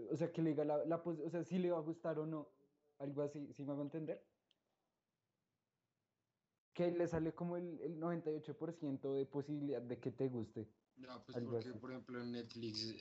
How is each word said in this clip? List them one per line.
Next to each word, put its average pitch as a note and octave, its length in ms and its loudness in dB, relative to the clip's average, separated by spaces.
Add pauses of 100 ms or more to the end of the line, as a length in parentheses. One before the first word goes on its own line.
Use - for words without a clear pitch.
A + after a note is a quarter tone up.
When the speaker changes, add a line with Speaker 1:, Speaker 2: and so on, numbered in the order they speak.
(100)
Speaker 1:
o D3 60 2
sea, E3 160 2
que E3+ 80 0
le E3 100 6
diga D3 140 4
la, D3 220 4
la E3 160 2
pos-, E3 180 -2
o D#3 80 -2
sea, E3 160 0
si F3+ 140 0
le F3+ 120 6
va F3 60 6
a D#3 60 0
gustar D#3+ 360 0
o D#3 60 0
no, D#3 240 -4 (500)
algo C#3 220 -2
así, C#3+ 320 -2
¿sí C#3+ 120 -8
me C#3 80 -2
hago C#3+ 100 0
entender? D#3 420 -4 (2500)
Que F3 180 4
le E3+ 160 6
sale D#3+ 280 2
como F3 240 0
el, F3 240 -4
el D#3+ 180 -2
noventa E3 300 0
y D#3 60 0
ocho D3 200 -6
por D#3+ 160 -2
ciento C#3 400 -2
de C#3 140 2
posibilidad C#3+ 560 -2
de A#2+ 180 -4
que C3 100 -2
te C3+ 180 0
guste. A2+ 420 -4 (260)
Speaker 2:
No, B2+ 280 -12
pues B2 120 -6
Speaker 1:
Algo A#2 160 0
Speaker 2:
porque, A#2 160 0
Speaker 1:
así. A2+ 100 -6
Speaker 2:
por B2+ 140 -6
ejemplo, B2 280 -6
en A#2+ 120 -4
Netflix A2+ 680 -4